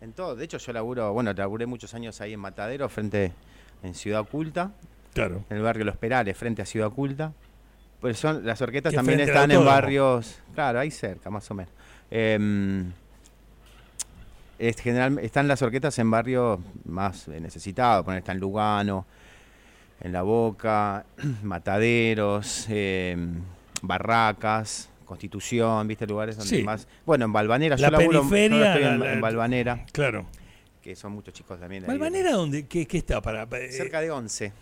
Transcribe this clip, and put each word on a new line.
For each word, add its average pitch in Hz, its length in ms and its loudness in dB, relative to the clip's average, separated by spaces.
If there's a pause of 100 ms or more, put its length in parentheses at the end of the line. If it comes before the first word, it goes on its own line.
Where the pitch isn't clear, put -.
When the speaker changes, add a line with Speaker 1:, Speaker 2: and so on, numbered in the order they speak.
Speaker 1:
En 113 100 -16
todo, 160 240 -8
de 135 80 -10
hecho 165 140 -10
yo 123 160 -10
laburo, 113 400 -2
bueno, 113 180 0
laburé 98 340 -4
muchos 117 280 -12
años 117 260 -12
ahí 107 140 -10
en 104 60 -12
Matadero, 107 500 -6
frente, 101 420 0 (500)
en 90 120 -8
Ciudad 107 260 -4
Oculta. 160 520 -6 (420)
Speaker 2:
Claro. 101 340 -2
Speaker 1:
En 107 80 -6
el 107 60 -2
barrio 110 240 0
Los 101 100 -2
Perales, 113 400 0
frente 113 260 -4
a 95 40 -6
Ciudad 107 220 -2
Oculta. 139 440 -4 (680)
Pues 120 160 -2
son, 156 260 0
las 113 160 -2
orquestas 135 300 -2
Speaker 2:
Que 160 60 0
Speaker 1:
también 131 220 4
Speaker 2:
frente 143 140 2
al 139 40 6
Speaker 1:
están 143 140 6
en 143 60 8
Speaker 2:
autódromo. 139 240 8
Speaker 1:
barrios, 135 600 2 (140)
claro, 123 240 0
ahí 147 120 -2
cerca, 95 400 -8
más 104 200 -8
o 107 40 -6
menos. 95 180 -10 (380)
Em, 101 840 0 (1700)
es 117 220 0
general, 127 400 2
están 139 280 0
las 135 140 2
orquestas 127 360 0
en 113 120 4
barrios 117 500 2 (240)
más, 92 440 -4
eh, 78 120 -10
necesitados, 92 640 0
poner, 92 140 -4
está 92 140 -6
en 95 80 -4
Lugano, 101 640 0 (960)
en 90 120 -8
La 90 100 -2
Boca, 107 840 0 (120)
<clears throat> 123 260 -6
Mataderos, 104 1300 0
em, 92 720 -2 (420)
Barracas, 107 1080 0 (140)
Constitución, 107 840 -2
¿viste? 107 180 -6
Lugares 107 300 -4
donde 107 220 0
Speaker 2:
Sí. 107 40 2
Speaker 1:
más, 104 240 -4 (180)
bueno, 143 200 4
en 107 80 0
Valvanera, 123 440 4
Speaker 2:
La 139 120 4
Speaker 1:
yo - 20 8
laburo, 160 320 6
yo 139 60 0
Speaker 2:
periferia, 214 380 6
Speaker 1:
estoy 156 160 4
Speaker 2:
la, - 120 4
Speaker 1:
en, - 60 2
Speaker 2:
la, 139 140 0
Speaker 1:
en 131 60 0
Valvanera, 117 720 0
Speaker 2:
claro. 113 340 -2 (540)
Speaker 1:
que 95 140 -14
son 101 180 -14
muchos 101 220 -14
chicos - 240 -16
también 92 240 -12
de 226 80 -6
ahí. 277 80 -4
Speaker 2:
¿Valvanera 349 340 0
dónde? 151 340 -2
¿Qué, 170 200 -4
qué 175 120 -4
está 123 220 -2
para, 110 280 -6
pa-, 123 100 -8
eh? 127 140 -10
Speaker 1:
Cerca 135 280 -4
de 160 100 -4
Once. 113 520 -8